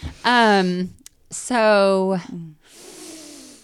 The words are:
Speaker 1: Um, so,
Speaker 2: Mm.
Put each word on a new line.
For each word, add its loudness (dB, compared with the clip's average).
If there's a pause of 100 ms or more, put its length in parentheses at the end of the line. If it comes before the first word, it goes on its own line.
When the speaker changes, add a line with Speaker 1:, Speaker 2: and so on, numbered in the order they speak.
(240)
Speaker 1:
Um, 2 (360)
so, 2 (120)
Speaker 2:
Mm. -14 (1120)